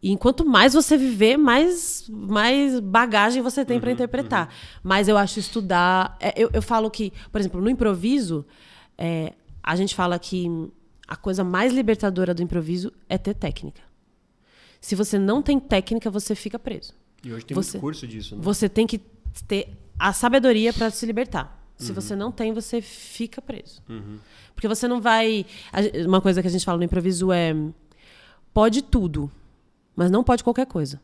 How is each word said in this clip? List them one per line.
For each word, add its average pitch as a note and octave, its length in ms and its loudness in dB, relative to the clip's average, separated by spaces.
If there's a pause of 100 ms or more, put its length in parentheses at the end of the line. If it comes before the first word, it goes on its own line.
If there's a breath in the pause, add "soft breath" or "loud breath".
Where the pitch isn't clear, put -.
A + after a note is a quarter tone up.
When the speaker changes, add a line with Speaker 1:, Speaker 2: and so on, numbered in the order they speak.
Speaker 1:
E F#3+ 100 0
enquanto C4 320 2
mais B3 300 8
você D4+ 240 6
viver, A#3+ 400 4
mais, D4+ 720 4
mais A3+ 680 0
bagagem A3 640 2
você C4 220 -2
tem B3 160 0
pra A#3+ 80 -4
Speaker 2:
Uhum, B3 60 0
Speaker 1:
interpretar. A#3+ 540 -2
Speaker 2:
uhum. - 340 -20
Speaker 1:
Mas F#3+ 260 2
eu G#3+ 80 6
acho G3+ 240 0
estudar, F#3 800 0
é, - 160 -2
eu, A3+ 160 2
eu A3 80 0
falo A3 300 0
que, G#3 200 -6 (220 loud breath)
por G#3+ 80 -2
exemplo, F#3 220 -2
no A3 80 2
improviso, G3+ 760 0 (540 soft breath)
é, E3 340 -4 (300)
a D#3+ 120 -2
gente F#3+ 200 -2
fala F3 240 0
que F3+ 280 -6 (600)
a - 80 -12
coisa F#3+ 260 -4
mais F#3 300 0
libertadora G#3 600 0
do E3+ 80 -4
improviso F3 500 -4 (160)
é F#3 80 -2
ter G3 160 -4
técnica. - 480 -8 (1000 soft breath)
Se - 120 -4
você G3+ 240 0
não G3+ 220 2
tem C#4+ 180 2
técnica, A3 520 -2
você G#3 240 -4
fica A3 240 -10
preso. - 340 -12 (320)
Speaker 2:
E A#2+ 80 -12
hoje A2+ 140 -14
tem C#3 80 -10
Speaker 1:
Você, F#3+ 240 -4
Speaker 2:
muito - 40 -10
curso D3 240 -8
disso, A2 300 -14
né? E3 80 -10
Speaker 1:
você G3+ 240 0
tem A3 180 2
que G#3+ 140 -6 (480)
ter G3+ 220 -4 (280)
a F#3+ 140 2
sabedoria A#3 640 4
pra A3+ 160 -2
se - 160 -8
libertar. A3 600 -6 (120)
Se B2 100 -8
Speaker 2:
Uhum. F#3 60 -8
Speaker 1:
você G3+ 200 -8
não G#3+ 160 -6
tem, A3 220 -4
você A3+ 300 -6
fica - 580 -12
preso. - 480 -16
Speaker 2:
Uhum. G#2+ 300 -14 (360 soft breath)
Speaker 1:
Porque - 140 -4
você A3 180 -2
não A#3+ 140 0
vai, A3 460 2 (260 loud breath)
a - 100 -2
gen-, E3+ 240 -2
uma F#3 140 4
coisa F#3 220 2
que F3+ 40 -2
a F3+ 40 0
gente F3+ 160 -2
fala F3 120 0
no F3 60 0
improviso F3+ 480 0
é, E3 240 2 (1000 soft breath)
"Pode A3+ 280 4
tudo, D#3 460 -2 (680)
mas F3+ 140 2
não G#3+ 120 4
pode B3 220 2
qualquer B3 220 0
coisa." C#3+ 380 -6